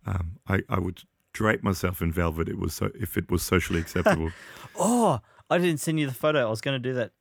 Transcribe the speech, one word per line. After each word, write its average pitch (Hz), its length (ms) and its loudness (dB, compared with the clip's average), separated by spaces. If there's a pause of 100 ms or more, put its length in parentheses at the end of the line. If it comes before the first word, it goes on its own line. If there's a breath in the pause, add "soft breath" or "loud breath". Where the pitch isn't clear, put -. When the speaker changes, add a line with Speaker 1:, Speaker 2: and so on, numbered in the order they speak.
Speaker 1:
um, 92 420 -2
I, 98 120 2 (100)
I 95 100 0
would 92 240 -6 (280)
drape 107 320 0
myself 92 380 0
in 85 100 2
velvet. 82 360 0
It - 120 -6
was 90 140 -2
so, 101 200 -4
if - 240 -6
it - 140 -4
was 87 100 2
socially 87 380 2
acceptable. 82 560 2
Speaker 2:
<laughs> - 60 -20 (340 loud breath)
Oh, 202 440 2 (320 soft breath)
I 175 80 4
didn't 170 220 2
send 160 180 0
you 147 80 0
the 131 80 -6
photo. 151 320 2
I - 20 0
was 110 120 -2
gonna 135 180 -2
do 127 160 -4
that. 120 260 -2